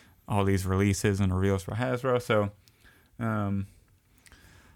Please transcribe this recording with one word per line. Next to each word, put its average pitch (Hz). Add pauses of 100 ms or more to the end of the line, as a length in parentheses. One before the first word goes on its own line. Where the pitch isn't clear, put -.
(280)
all 101
these 98
releases 95
and 95
reveals 95
for -
Hasbro. 123
So, 104 (680)
um, 101 (1080)